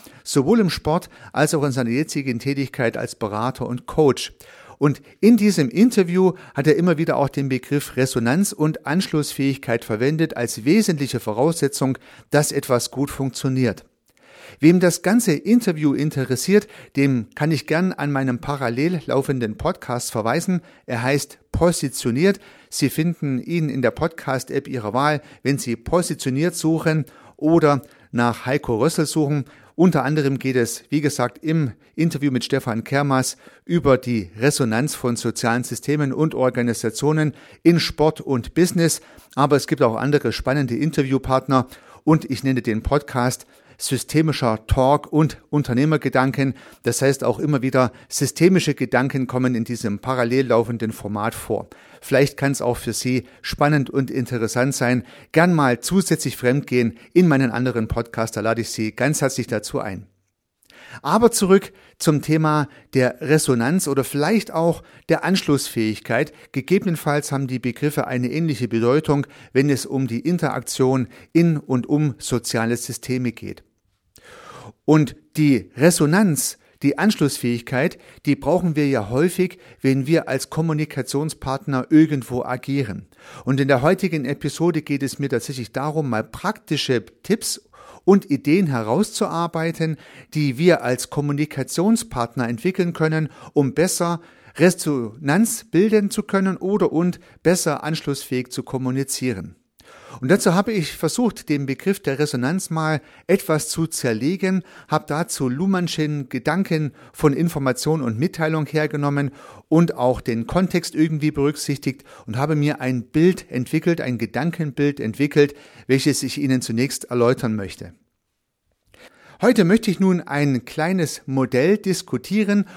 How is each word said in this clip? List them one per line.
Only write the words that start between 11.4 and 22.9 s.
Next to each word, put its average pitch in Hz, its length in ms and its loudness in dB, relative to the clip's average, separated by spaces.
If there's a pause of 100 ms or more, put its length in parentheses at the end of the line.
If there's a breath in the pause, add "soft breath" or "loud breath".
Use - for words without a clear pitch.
dass 147 200 2
etwas 131 400 0
gut 139 220 -4
funktioniert. 131 720 -2 (760 loud breath)
Wem 175 200 6
das 175 220 2
ganze 208 300 2
Interview 156 640 2
interessiert, 147 760 0 (280 loud breath)
dem 135 380 2
kann 151 160 0
ich 151 160 -2
gern 180 260 2
an 143 200 -4
meinem 135 260 0
parallel 139 680 -2
laufenden 120 500 -2
Podcast 127 540 -6
verweisen. 156 520 -2 (240 soft breath)
Er 120 160 -6
heißt 139 360 -2 (140)
Positioniert. 160 880 0 (300 loud breath)
Sie 135 200 0